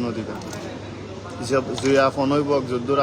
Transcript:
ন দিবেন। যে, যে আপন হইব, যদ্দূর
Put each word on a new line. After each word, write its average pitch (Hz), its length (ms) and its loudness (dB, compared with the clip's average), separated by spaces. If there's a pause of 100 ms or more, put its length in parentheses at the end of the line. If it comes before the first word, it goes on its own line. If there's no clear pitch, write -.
ন - 20 -2 (120)
দিবেন। 107 200 -6 (1080)
যে, 135 100 2 (240)
যে 135 100 4 (160)
আপন 135 280 0
হইব, 143 160 2 (200)
যদ্দূর 127 320 0